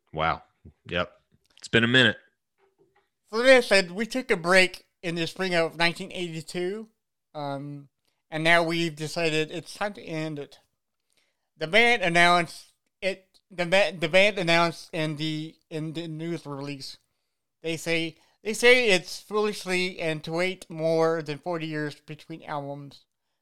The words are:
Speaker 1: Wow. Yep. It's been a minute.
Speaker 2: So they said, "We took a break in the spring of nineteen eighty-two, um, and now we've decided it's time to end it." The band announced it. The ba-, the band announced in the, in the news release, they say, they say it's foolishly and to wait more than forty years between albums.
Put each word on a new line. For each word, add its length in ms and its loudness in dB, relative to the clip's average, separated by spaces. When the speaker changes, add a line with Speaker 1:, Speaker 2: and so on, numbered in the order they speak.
Speaker 1:
Wow. 300 -2
Yep. 260 -4
It's 100 -20
been 160 4
a 40 2
minute. 280 4
Speaker 2:
So 120 -4
they 200 8
said, 300 2
"We 120 -4
took 280 -6
a 40 4
break 480 2
in 120 -4
the 140 -2
spring 260 -4
of 220 0
nineteen 360 -2
eighty-two, 760 -8
um, 540 -10
and 140 -4
now 180 6
we've 320 -2
decided 560 -2
it's 220 -10
time 220 -6
to 80 -18
end 360 -8
it." 200 -16
The 120 -6
band 340 4
announced 720 2
it. 280 -6
The 160 -4
ba-, 320 4
the 100 0
band 300 4
announced 540 0
in 240 -4
the, 380 -6
in 220 -8
the 160 -10
news 380 -8
release, 500 -12
they 140 -4
say, 400 -4
they 120 -6
say 340 6
it's 320 0
foolishly 800 -4
and 240 -4
to 80 -8
wait 380 -4
more 500 0
than 180 -8
forty 280 -6
years 280 -6
between 500 -18
albums. 600 -10